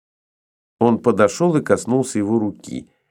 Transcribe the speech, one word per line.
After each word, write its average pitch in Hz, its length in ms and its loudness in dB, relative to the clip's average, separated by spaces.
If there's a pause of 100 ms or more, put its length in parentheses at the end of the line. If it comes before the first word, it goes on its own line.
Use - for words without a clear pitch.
(800)
Он 117 200 2
подошёл 113 580 2
и 135 60 0
коснулся 117 560 -2
его 104 200 0
руки. 98 500 -8 (220)